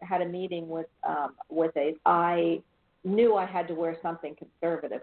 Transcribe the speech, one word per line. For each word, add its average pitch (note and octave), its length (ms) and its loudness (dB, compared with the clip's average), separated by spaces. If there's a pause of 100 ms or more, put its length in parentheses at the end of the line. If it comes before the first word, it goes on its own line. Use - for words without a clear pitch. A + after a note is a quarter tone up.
had F3+ 200 0
a F3 40 2
meeting F3 440 -6
with, E3 180 -6 (160)
um, D3 320 -2 (140)
with D#3+ 260 2
a, D3+ 200 0 (100)
I E3+ 560 4 (420)
knew G#3+ 320 4
I F#3+ 100 2
had F3+ 220 -4
to E3+ 80 -6
wear E3 260 -2
something E3 340 -8
conservative - 680 -4